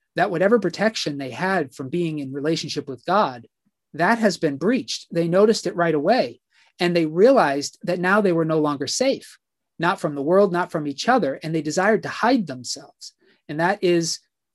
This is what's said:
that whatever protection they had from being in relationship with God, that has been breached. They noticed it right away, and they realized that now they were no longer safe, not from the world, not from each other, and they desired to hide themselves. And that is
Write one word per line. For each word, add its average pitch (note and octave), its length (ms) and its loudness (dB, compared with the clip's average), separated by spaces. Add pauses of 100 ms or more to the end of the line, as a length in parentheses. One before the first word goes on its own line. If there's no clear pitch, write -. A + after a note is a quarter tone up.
(140)
that F#3 160 0
whatever G3 280 4
protection F3+ 600 -2
they C3+ 120 -8
had E3 440 -4
from C3+ 160 -12
being E3 300 -4
in C3+ 120 -8
relationship D3 560 -4
with B2+ 160 -12
God, E3 420 -2 (460)
that F3+ 240 2
has G#3+ 220 0
been C#3+ 180 -2
breached. F#3+ 560 -4
They E3+ 160 0
noticed G#3 380 4
it - 100 -6
right E3+ 180 2
away, D3+ 460 0 (400)
and F3 160 2
they E3 80 2
realized D#3 800 4
that F3 180 -2
now G3 220 2
they F#3+ 100 2
were E3 140 2
no D#3+ 120 0
longer D3 280 -2
safe, - 520 -4 (400)
not F3 220 0
from D3+ 140 -4
the C#3 80 -6
world, F3+ 320 4
not F3 180 -2
from D3+ 140 -4
each C#3 200 -8
other, G#3 360 0
and D#3+ 120 -6
they D#3+ 60 0
desired F3+ 440 0
to C#3 40 -6
hide A3+ 380 0
themselves. - 680 -14 (320)
And D3+ 140 -6
that G3 240 0
is E3+ 360 0 (340)